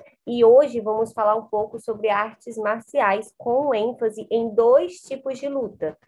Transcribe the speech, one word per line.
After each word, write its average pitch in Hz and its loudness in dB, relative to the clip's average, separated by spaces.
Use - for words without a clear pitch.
e 240 0
hoje 240 6
vamos 214 -4
falar 214 0
um 220 -8
pouco 214 -6
sobre 214 -6
artes 220 -4
marciais 220 -2
com 262 0
ênfase 220 -4
em 226 -2
dois 247 4
tipos 262 -12
de 277 -8
luta, 220 -8